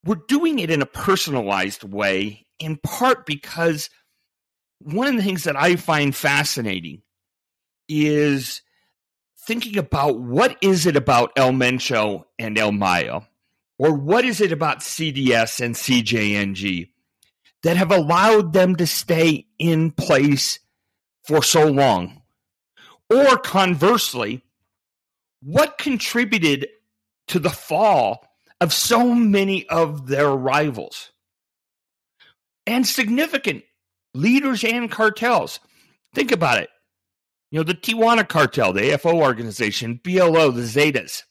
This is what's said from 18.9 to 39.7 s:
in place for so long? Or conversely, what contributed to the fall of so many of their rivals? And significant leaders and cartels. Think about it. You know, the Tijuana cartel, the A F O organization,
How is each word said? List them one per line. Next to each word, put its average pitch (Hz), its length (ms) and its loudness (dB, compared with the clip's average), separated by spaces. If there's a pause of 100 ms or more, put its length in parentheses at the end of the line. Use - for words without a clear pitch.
in 160 340 0
place 143 680 0 (640)
for 151 180 2
so 156 240 4
long? 127 540 2 (880)
Or 262 300 6
conversely, 170 1040 0 (1000)
what 254 360 -2
contributed 202 920 -2 (600)
to 180 100 -2
the 160 120 -2
fall 156 760 0 (340)
of 170 140 0
so 240 400 2
many 196 560 2
of 151 360 -2
their 139 240 2
rivals? 131 840 -2 (1500)
And 240 200 0
significant 262 800 -2 (480)
leaders 233 520 0
and 233 260 -2
cartels. 220 680 -2 (540)
Think 254 160 -2
about 156 280 0
it. - 100 -6 (840)
You 151 60 -4
know, 160 60 -2
the 170 100 -2
Tijuana 226 540 0
cartel, 131 440 2
the 104 180 2
A 147 40 2
F 139 100 -4
O 170 160 2
organization, 117 840 -2